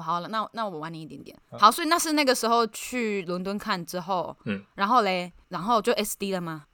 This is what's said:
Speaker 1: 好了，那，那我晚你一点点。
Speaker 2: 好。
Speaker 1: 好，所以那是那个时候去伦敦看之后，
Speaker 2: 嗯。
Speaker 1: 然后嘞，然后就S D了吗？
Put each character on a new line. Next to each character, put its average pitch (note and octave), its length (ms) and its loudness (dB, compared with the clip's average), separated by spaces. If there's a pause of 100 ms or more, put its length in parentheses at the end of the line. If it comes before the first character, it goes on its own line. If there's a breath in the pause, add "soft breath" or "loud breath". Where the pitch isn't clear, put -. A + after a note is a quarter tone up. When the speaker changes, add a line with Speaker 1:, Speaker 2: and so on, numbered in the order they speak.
Speaker 1:
好 E3+ 160 0
了， E3 80 -8
那， G#3+ 240 -4
那 A3 160 -4
我 E3+ 100 -8
晚 D#3+ 140 -8
你 D#3+ 80 -10
一 D#3+ 60 -12
点 - 160 -14
点。 - 120 -20 (140)
Speaker 2:
好。 - 80 -16
Speaker 1:
好， G#3 140 8
所 E4+ 120 -2
以 D#4 60 0
那 E4+ 100 4
是 D#4+ 140 0
那 D4+ 100 4
个 B3+ 120 6
时 - 120 -2
候 A#3 200 4
去 A3 560 -4
伦 F3+ 200 -4
敦 G3 140 -4
看 G3+ 300 -4
之 F3+ 120 -6
后， F3+ 460 -4
Speaker 2:
嗯。 - 180 -6 (120)
Speaker 1:
然 G3 140 -2
后 B3 120 6
嘞， F3+ 320 0 (160)
然 E3+ 140 -8
后 A3 180 4
就 A#3 140 2
S G#3 240 -2
D G3 140 -4
了 F3+ 100 -2
吗？ D#3+ 320 -8